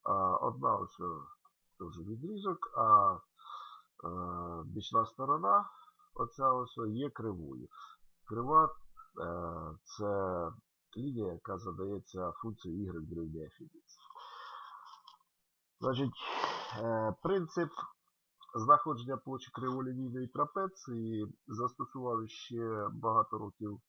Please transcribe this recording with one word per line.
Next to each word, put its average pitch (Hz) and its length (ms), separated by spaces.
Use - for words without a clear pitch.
А, 95 320
одна 123 400
ось, 95 240
о, 82 240
теж 85 280
відрізок, 180 520
а, 104 380
е, - 40
бічна 110 400
сторона, 175 640
оця 131 380
ось, 123 260
о, 113 80
є 123 240
кривою. 80 580
Крива, 135 400
е, 85 1200
це 95 680
лінія, 113 360
яка 92 260
задається 92 720
функцією 95 600
y 80 160
дорівнює 82 360
f - 160
від - 100
x. - 120
Значить, 131 320
е, 110 460
принцип 170 480
знаходження 131 600
площі 131 360
криволінійної 127 760
трапеції 117 1080
застосував 120 840
ще 110 640
багато 113 460
років 104 500